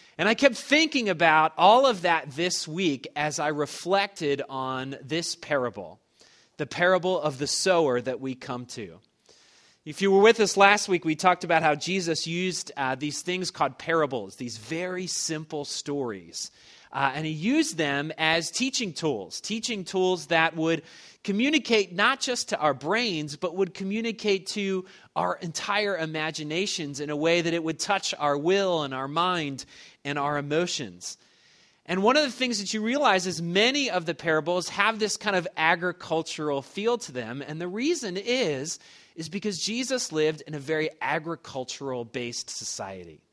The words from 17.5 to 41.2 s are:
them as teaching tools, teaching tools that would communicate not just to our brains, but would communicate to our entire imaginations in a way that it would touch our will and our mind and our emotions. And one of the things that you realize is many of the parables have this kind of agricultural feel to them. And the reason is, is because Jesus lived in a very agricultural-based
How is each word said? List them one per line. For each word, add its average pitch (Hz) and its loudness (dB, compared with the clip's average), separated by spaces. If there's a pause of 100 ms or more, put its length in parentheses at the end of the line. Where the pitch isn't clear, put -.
them 147 0
as 160 2
teaching 247 -2
tools, 110 -4
teaching 214 -4
tools 185 0
that 160 4
would 165 2 (400)
communicate 214 2
not 233 2
just - -4
to - -2
our 147 4
brains, 156 -2
but 175 -4
would 185 0
communicate 208 -2
to 190 -2 (300)
our 175 0
entire 196 -2
imaginations 156 -4
in 147 -6
a 151 -4
way 165 4
that 165 0
it 170 0
would 160 -4
touch - 0
our 147 2
will 180 2
and 135 -6
our 131 -4
mind 156 -2 (380)
and 143 -4
our 147 0
emotions. 143 -4 (680)
And 185 0
one 254 6
of 302 4
the 269 0
things 247 -2
that 196 -6
you 220 -2
realize 220 2
is 170 -4
many 226 2
of 175 -2
the 165 -4
parables 165 0
have 208 2
this 208 -2
kind 202 -2
of 175 0 (100)
agricultural 160 0
feel 220 -2
to - -12
them. 123 -6
And 156 -8
the 175 -6
reason 226 -2
is, 202 -2 (360)
is 160 -10
because 196 -4
Jesus 247 -4
lived 156 0
in 156 -8
a 147 -8
very 156 -2 (120)
agricultural-based 127 -6